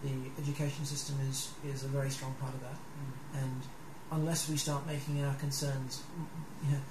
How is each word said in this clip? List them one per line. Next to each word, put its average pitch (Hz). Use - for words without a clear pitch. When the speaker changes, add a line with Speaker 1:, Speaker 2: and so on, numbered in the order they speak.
Speaker 1:
The 135
education 143
system 143
is, -
is 135
a 135
very 135
strong 131
part 131
of 131
that. 127
Speaker 2:
Mm. 139
Speaker 1:
And 131
unless 156
we 156
start 143
making 147
our 139
concerns, 135
m-, 156
you 139
know 139